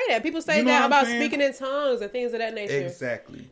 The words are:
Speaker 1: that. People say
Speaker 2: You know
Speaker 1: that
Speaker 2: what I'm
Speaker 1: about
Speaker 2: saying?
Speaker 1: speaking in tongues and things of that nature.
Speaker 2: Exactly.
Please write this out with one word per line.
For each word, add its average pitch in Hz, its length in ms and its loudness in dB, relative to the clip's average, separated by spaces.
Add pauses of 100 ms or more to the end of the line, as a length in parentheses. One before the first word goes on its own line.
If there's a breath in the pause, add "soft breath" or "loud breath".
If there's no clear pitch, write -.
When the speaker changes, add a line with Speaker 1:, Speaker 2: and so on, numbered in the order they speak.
Speaker 1:
that. 226 140 2
People 320 200 -4
say 311 160 2
Speaker 2:
You 302 60 2
know 254 80 4
Speaker 1:
that - 80 6
Speaker 2:
what 262 40 4
I'm - 80 2
Speaker 1:
about 277 140 6
Speaker 2:
saying? 240 160 0
Speaker 1:
speaking 294 180 -2
in 269 140 2
tongues 269 480 -2
and 202 100 -8
things 240 220 -4
of 226 60 -4
that 226 120 -4
nature. 208 260 -4
Speaker 2:
Exactly. 131 720 -8